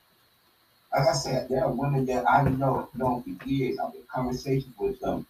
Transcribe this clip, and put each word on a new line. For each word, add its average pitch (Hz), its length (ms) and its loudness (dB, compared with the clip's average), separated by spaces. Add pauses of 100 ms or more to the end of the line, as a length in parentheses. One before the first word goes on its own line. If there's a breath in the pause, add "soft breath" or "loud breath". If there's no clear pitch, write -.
(920)
Like 156 160 4
I - 40 6
said, - 360 -2
there 131 160 0
are 127 80 0
women 135 340 0
that 123 240 2
I 143 180 6
know, 131 460 0
known 123 280 -2
for - 260 -10
years. 135 300 0
I've - 140 -6
had - 160 -20
conversations 131 720 -2
with - 220 -2
them - 300 -4